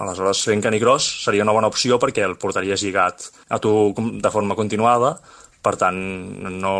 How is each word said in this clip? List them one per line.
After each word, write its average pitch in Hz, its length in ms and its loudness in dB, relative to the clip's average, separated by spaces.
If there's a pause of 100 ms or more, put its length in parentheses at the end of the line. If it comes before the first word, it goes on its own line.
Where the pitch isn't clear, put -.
Aleshores, 95 500 -2
fent 104 140 2
canicross 120 600 2
seria 104 220 2
una 107 80 4
bona 110 160 2
opció 123 320 2
perquè 120 240 0
el 90 100 -6
portaries 95 460 -2
lligat 95 460 -2 (200)
a 113 140 -2
tu 107 320 4
com, 110 260 -6
de 107 140 0
forma 101 240 -2
continuada. 117 560 2 (500)
Per 101 160 0
tant, 92 160 2 (640)
no, 98 200 0